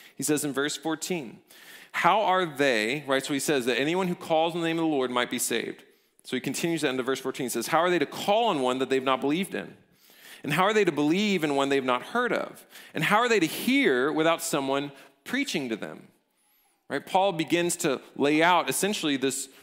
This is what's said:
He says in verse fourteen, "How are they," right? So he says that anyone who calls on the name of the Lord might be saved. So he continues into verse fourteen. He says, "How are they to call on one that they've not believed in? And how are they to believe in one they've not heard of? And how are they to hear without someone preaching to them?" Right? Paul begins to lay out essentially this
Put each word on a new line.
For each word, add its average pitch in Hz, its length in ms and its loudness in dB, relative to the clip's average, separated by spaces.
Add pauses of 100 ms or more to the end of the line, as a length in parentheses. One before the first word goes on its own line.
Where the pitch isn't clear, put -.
(160)
He 135 60 -8
says 147 220 0
in 147 80 -4
verse 139 240 -2
fourteen, 160 640 -6 (540)
"How 208 300 2
are 185 220 2
they," 135 640 0
right? 135 180 0
So - 80 -6
he 139 80 -2
says 135 260 0
that 120 120 2
anyone 175 300 0
who 175 60 -2
calls 165 400 0
on 175 60 -4
the 165 60 -2
name 165 120 -2
of 165 40 -2
the 160 60 0
Lord 131 220 0
might 123 200 0
be 127 80 -6
saved. 110 460 -4 (400)
So - 120 -4
he 123 40 -2
continues 151 440 -2
into 127 180 0
verse 131 180 -2
fourteen. 131 260 -6
He 113 40 -6
says, 117 180 -4
"How 165 100 2
are 180 120 2
they 175 80 2
to 143 80 2
call 220 400 0
on 170 140 2
one 127 180 0
that 131 120 -2
they've 135 120 2
not 131 180 2
believed 151 340 -2
in? 101 220 -8 (640)
And 147 100 -4
how 185 120 2
are 214 100 2
they 214 100 6
to 165 80 4
believe 165 520 2
in 147 100 0
one 139 140 2
they've 139 160 2
not 123 180 0
heard 240 300 -2
of? - 340 -6 (280)
And 160 100 -2
how 202 140 4
are 240 100 2
they 220 120 4
to 165 60 4
hear 156 680 2
without 160 300 2
someone 139 500 -2 (320)
preaching 233 440 -4
to 110 80 -4
them?" 78 320 -14 (800)
Right? 131 160 -6
Paul 190 280 2
begins 170 440 0
to 135 260 -2 (140)
lay 151 260 2
out 170 260 4
essentially 160 480 -2
this 131 320 -4 (140)